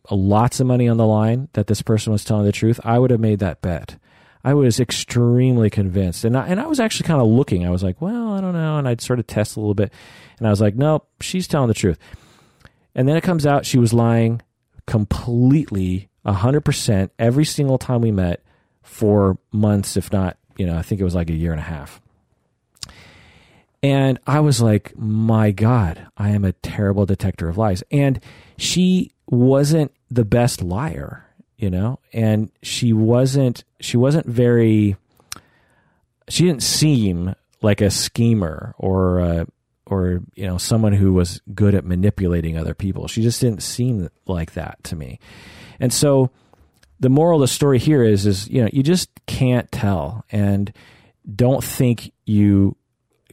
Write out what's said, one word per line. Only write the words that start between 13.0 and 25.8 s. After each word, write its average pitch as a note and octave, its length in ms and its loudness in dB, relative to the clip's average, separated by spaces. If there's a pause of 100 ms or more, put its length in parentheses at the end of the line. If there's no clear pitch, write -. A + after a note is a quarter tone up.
then D3+ 100 2
it E3 60 0
comes E3 240 0
out C#3+ 200 0
she C3+ 120 0
was A#2 140 4
lying A#2 480 2 (460)
completely, A2 1200 0 (160)
a G#2 80 -2
hundred B2+ 300 0
percent, G2 560 -2
every B2 260 2
single C#3 320 0
time B2 240 -2
we A#2 100 2
met F2+ 320 -2 (400)
for G2+ 540 2 (160)
months, G#2 460 0
if - 120 -6
not, F#2+ 280 -2 (180)
you G2 80 -4
know, E2+ 140 -2
I E2 40 -4
think G2 180 -6
it G2 40 0
was F2+ 100 -2
like F2 140 -2
a E2 80 -4
year E2 160 -2
and D2+ 80 -6
a - 40 -10
half. D2+ 360 -14 (1800)
And C#3 460 2
I D3 140 2
was C#3+ 200 2
like, G#2+ 360 0
"My A2 560 2
God, G#2 640 0